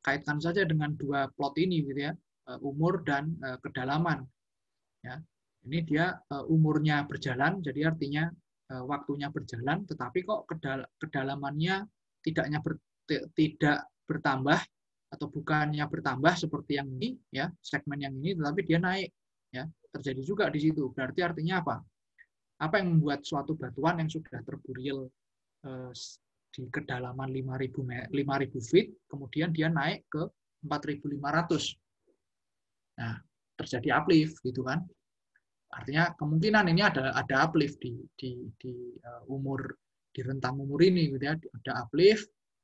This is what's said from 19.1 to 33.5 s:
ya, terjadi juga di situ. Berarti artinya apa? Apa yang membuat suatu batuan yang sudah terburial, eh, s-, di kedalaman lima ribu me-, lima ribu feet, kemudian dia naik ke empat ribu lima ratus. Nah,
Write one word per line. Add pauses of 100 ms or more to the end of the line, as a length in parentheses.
ya, (240)
terjadi
juga
di
situ.
Berarti
artinya
apa? (840)
Apa
yang
membuat
suatu
batuan
yang
sudah
terburial, (580)
eh,
s-, (300)
di
kedalaman
lima
ribu
me-,
lima
ribu
feet, (160)
kemudian
dia
naik
ke (420)
empat
ribu
lima
ratus. (1300)
Nah, (420)